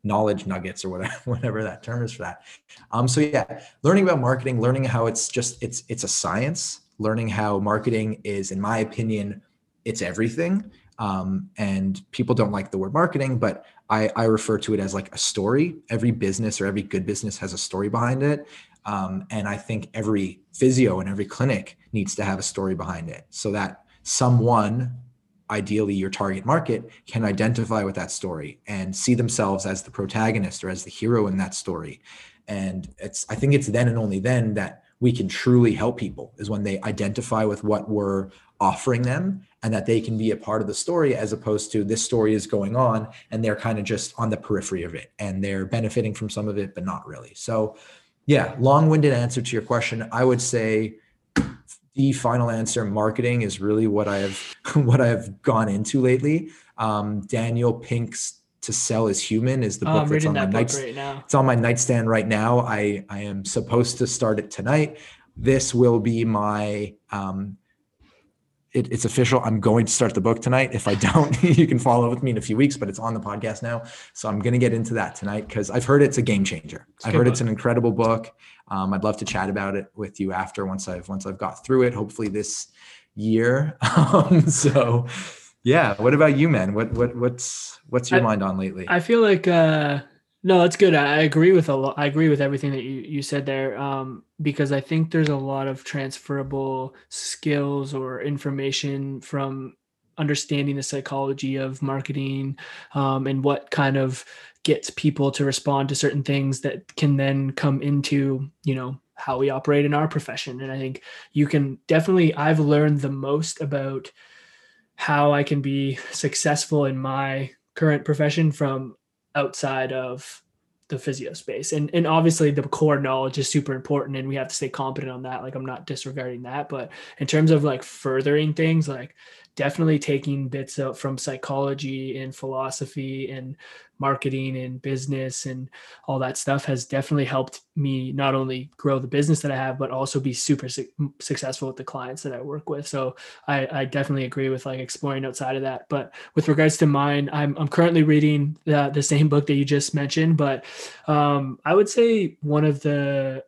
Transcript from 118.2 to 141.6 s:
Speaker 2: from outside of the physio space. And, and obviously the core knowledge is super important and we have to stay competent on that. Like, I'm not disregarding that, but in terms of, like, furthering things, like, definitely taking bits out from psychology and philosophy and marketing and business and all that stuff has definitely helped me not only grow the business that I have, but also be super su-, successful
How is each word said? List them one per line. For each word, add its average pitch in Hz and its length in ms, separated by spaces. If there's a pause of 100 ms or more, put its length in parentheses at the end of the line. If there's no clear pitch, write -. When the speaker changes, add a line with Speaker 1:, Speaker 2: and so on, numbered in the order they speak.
Speaker 2:
from 135 440 (380)
outside 135 600
of 127 500 (460)
the 135 100
physio 135 340
space. 135 380
And, 147 220
and 170 120
obviously 160 460
the 139 120
core 147 360
knowledge 131 380
is 135 120
super 143 240
important 135 440
and 131 100
we 135 80
have 131 140
to - 60
stay 135 140
competent 135 420
on 127 120
that. 127 180
Like, 131 140
I'm 131 100
not 127 220
disregarding 127 560
that, 139 240
but 127 240 (260)
in 139 100
terms 156 220
of, 151 140
like, 131 180
furthering 143 720
things, 160 360
like, 127 260 (400)
definitely 147 440
taking 139 480
bits 135 320
out 135 180
from 139 200
psychology 135 1000
and 131 180
philosophy 135 960
and 131 260 (420)
marketing 135 580
and 127 240
business 131 640
and 131 240 (380)
all 135 100
that 131 200
stuff 139 280
has 127 200
definitely 139 400
helped 135 360 (140)
me 135 360
not 135 220
only 131 440
grow 139 200
the 127 100
business 147 340
that 143 100
I 131 40
have, 131 220
but 139 140
also 135 280
be 131 140
super 135 360
su-, 127 180 (320)
successful 135 480